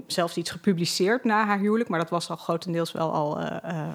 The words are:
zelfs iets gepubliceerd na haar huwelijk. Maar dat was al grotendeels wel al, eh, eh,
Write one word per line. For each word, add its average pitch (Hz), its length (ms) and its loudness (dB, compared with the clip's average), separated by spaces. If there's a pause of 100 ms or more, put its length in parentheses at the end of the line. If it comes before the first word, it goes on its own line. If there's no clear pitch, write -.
zelfs 170 300 -2
iets 170 140 -2
gepubliceerd 185 760 2
na 220 220 4
haar 208 120 2
huwelijk. 214 300 2
Maar 175 100 0
dat 165 120 0
was 170 200 -2
al 165 60 -4
grotendeels 170 560 -2
wel 160 200 0
al, 151 260 0
eh, 165 80 -4 (240)
eh, 180 60 -4 (180)